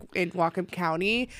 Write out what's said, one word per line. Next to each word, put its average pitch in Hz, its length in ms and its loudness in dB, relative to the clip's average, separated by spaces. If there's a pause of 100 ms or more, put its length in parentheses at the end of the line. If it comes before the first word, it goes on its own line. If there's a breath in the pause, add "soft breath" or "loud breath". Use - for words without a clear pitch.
(160)
in 175 160 0
Whatcom 175 400 0
County, 190 560 2 (120)